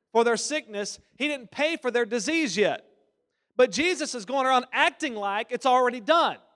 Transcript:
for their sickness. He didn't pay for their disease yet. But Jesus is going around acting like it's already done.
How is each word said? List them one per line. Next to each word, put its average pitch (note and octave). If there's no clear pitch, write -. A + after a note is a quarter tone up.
for A3+
their A#3
sickness. G#3+
He C#4+
didn't C4
pay D#4
for B3
their A#3+
disease A#3+
yet. F3
But B3+
Jesus D4
is G#3+
going C4
around B3+
acting C#4
like G3+
it's B3
already B3
done. C4+